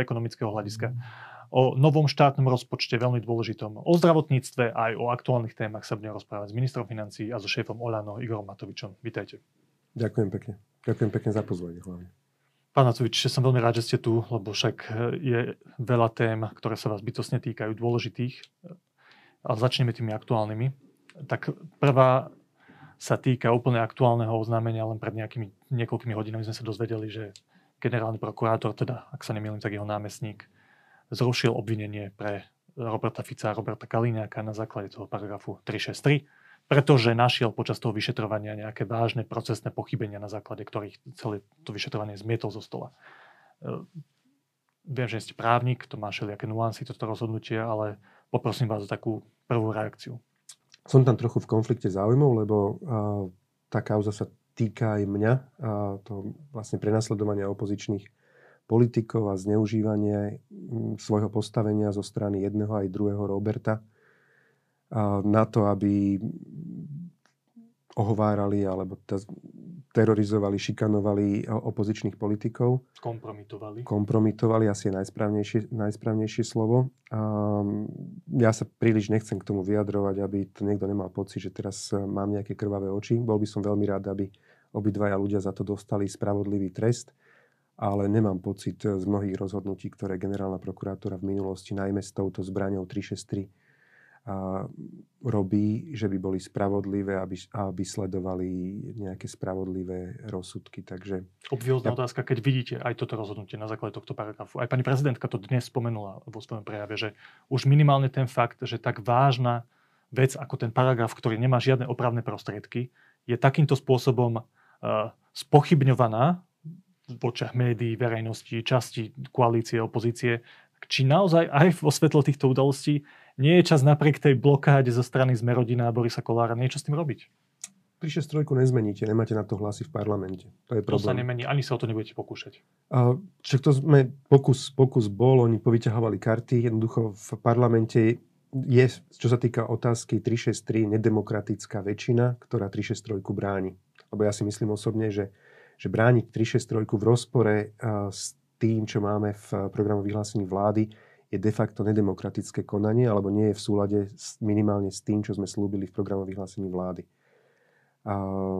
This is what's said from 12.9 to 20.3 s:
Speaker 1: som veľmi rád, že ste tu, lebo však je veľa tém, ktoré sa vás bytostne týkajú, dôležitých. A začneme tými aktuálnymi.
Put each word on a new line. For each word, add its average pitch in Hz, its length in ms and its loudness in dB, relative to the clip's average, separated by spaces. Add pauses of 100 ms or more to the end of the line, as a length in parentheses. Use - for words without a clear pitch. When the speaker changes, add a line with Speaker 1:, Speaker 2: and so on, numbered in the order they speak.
Speaker 1:
som 127 160 2
veľmi 127 160 4
rád, 117 160 4
že 113 80 -2
ste 127 160 0
tu, 113 320 2
lebo 107 160 -4
však - 400 -4 (320)
je 120 320 0 (240)
veľa 117 320 2
tém, 113 320 -2
ktoré 110 320 -6
sa 110 160 -6
vás 107 160 -6
bytostne 123 320 -6
týkajú, 110 320 -6
dôležitých. 117 720 -4 (1040)
A 123 80 -2
začneme 120 400 2
tými 113 160 -4
aktuálnymi. 110 640 -2 (560)